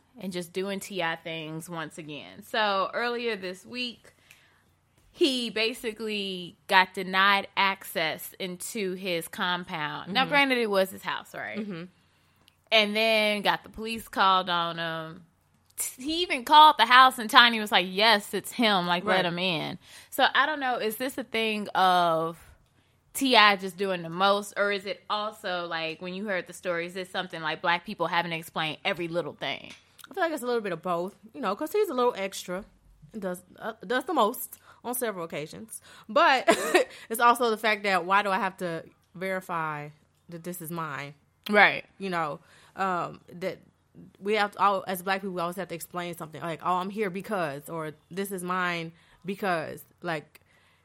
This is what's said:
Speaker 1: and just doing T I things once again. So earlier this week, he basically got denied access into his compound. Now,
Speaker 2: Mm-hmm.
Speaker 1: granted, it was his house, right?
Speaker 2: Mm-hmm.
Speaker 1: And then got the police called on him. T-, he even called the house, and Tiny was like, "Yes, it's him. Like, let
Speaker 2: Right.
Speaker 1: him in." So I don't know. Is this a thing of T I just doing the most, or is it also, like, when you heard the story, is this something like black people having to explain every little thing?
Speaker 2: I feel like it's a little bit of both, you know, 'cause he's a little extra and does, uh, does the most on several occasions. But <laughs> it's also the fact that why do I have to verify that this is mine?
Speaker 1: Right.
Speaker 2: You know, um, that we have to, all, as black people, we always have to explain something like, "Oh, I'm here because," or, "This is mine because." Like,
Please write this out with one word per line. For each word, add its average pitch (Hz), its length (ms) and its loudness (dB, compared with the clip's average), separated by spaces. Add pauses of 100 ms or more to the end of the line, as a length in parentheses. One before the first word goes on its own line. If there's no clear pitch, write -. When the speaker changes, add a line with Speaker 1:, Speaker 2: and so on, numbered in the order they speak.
(200)
Speaker 1:
and 185 120 -8
just 175 200 -8
doing 196 280 -4
T 190 220 -6
I 165 140 -2
things 160 520 -10
once 165 300 -10
again. 147 460 -16
So 202 480 0
earlier 240 440 -4
this 185 280 -10
week, 240 480 -10 (1000)
he 254 400 0
basically 214 1040 -4 (120)
got 185 260 6
denied 190 640 2
access 180 840 -2
into 185 560 -6
his 185 340 -4
compound. 175 840 -6
Now, 254 100 2
Speaker 2:
Mm-hmm. 262 80 0
Speaker 1:
granted, 269 280 4
it 226 120 0
was 190 200 2
his 196 120 -16
house, - 320 -8
right? 110 240 -8
Speaker 2:
Mm-hmm. 196 260 -10 (840)
Speaker 1:
And 208 260 4
then 214 460 2
got 170 200 0
the - 60 -20
police 220 400 -10
called 190 400 2
on 170 300 -2
him. 160 460 -8 (520)
T-, - 260 -8
he 320 200 -2
even 320 220 -4
called 302 340 10
the 226 80 4
house, 254 320 8
and 220 100 -4
Tiny 240 320 8
was 208 120 -4
like, 185 160 4
"Yes, 208 440 4
it's 190 200 -6
him. 208 340 2
Like, 175 180 0
let 202 120 2
Speaker 2:
Right. 185 100 2
Speaker 1:
him 170 120 -2
in." 156 400 -4 (320)
So 269 140 2 (100)
I 269 120 4
don't 302 140 -4
know. 254 180 0
Is 214 180 -4
this 262 220 -6
a 254 60 -6
thing 220 440 -2
of 170 720 4 (760)
T 262 240 2
I 208 200 8
just 185 200 -8
doing 185 260 -4
the 165 60 -10
most, 202 480 0
or 202 160 0
is 196 140 -6
it 185 240 -10
also, 208 560 -6
like, 160 340 -6
when 180 140 -10
you 196 120 -8
heard 180 200 -4
the 175 80 -18
story, 170 320 -6
is 180 80 -14
this 185 160 -10
something 180 320 -8
like 160 180 -4
black 175 240 0
people 180 220 -4
having 170 240 -2
to 165 80 -4
explain 160 480 -6
every 180 220 -2
little 165 260 -4
thing? - 360 -8 (400)
Speaker 2:
I - 40 -18
feel 381 80 -2
like 330 100 0
it's 262 100 -6
a 240 40 -6
little 240 160 0
bit 202 100 -4
of 160 100 -6
both, 180 320 -4 (200)
you 294 80 -14
know, 202 120 -2
'cause 302 180 -6
he's 415 180 2
a 277 40 -4
little 247 220 2
extra 190 480 -6 (480)
and 220 80 -12
does, 180 220 -6 (160)
uh, 214 140 -8 (140)
does 247 180 0
the 370 100 -4
most 247 440 0 (260)
on 240 100 -6
several 208 320 -4
occasions. 165 540 -12 (280)
But 269 380 4
<laughs> - 640 2
it's 226 100 -4
also 240 300 6
the 214 80 0
fact 214 260 2
that 190 220 2
why 196 160 4
do 208 80 -2
I 190 80 2
have 190 200 -2
to 165 260 -6 (300)
verify 165 760 -6 (400)
that 170 140 -14
this 175 180 -10
is 156 80 -12
mine? 147 440 -8 (360)
Speaker 1:
Right. 185 340 6 (140)
Speaker 2:
You 190 120 -8
know, 165 300 -4 (360)
um, 170 440 -4 (200)
that 175 180 -6 (600)
we 202 160 -2
have 208 180 0
to, - 80 -12
all, 190 260 2
as 185 160 -6
black 190 200 -2
people, 196 120 -6
we 180 60 -4
always 170 160 -4
have 180 120 -6
to 175 60 -8
explain 175 420 -8
something 156 240 -14
like, 160 220 -6
"Oh, 180 140 0
I'm 180 140 -4
here 208 200 -4
because," 170 580 -6
or, 160 240 -8 (180)
"This 196 220 -6
is 180 100 -6
mine 175 500 -2 (320)
because." 165 600 -4 (180)
Like, 160 380 -6 (440)